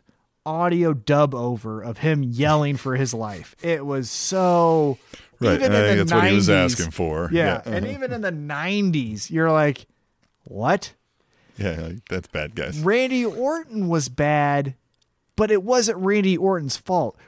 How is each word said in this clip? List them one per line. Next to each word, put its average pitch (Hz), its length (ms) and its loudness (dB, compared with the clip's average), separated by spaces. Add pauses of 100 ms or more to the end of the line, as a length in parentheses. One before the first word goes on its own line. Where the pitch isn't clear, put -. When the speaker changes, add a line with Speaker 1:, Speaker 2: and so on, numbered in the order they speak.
(460)
Speaker 1:
audio 170 480 0
dub 143 420 2
over 117 460 -6
of 113 180 -8
him 151 240 0
yelling 143 540 2
for 127 180 -4
his 127 180 -2
life. 107 480 -10
It 165 240 -2
was 135 240 -4
so 170 880 2 (420)
Speaker 2:
Right, 110 160 4
Speaker 1:
even - 100 2
Speaker 2:
and 101 100 4
I 104 40 4
Speaker 1:
in 104 60 4
Speaker 2:
think 101 120 4
Speaker 1:
the 98 80 4
Speaker 2:
that's 82 80 0 (100)
what 95 60 4
he 98 60 4
was - 140 4
Speaker 1:
nineties. 92 300 4
Speaker 2:
asking 82 120 -4
for. 82 400 -2
Speaker 1:
Yeah, 165 340 0
Speaker 2:
Yeah, - 80 -6
Speaker 1:
and 202 120 -2
Speaker 2:
uh-huh. - 80 -6
Speaker 1:
even 254 200 -6
in 233 80 -6
the 190 100 -4
nineties, 151 960 -2
you're 160 220 2
like, 151 340 2 (600)
"What?" 123 480 -2 (640)
Speaker 2:
Yeah, 90 240 -4
like, 85 280 -10
that's 92 180 -6
bad, 76 280 -8
guys. 151 240 -6
Speaker 1:
Randy 247 460 0
Orton 247 640 -4
was 156 200 0
bad, 143 680 0 (640)
but 214 140 2
it 202 120 4
wasn't 226 360 0
Randy 190 380 2
Orton's 175 400 -2
fault. 165 400 -2 (100)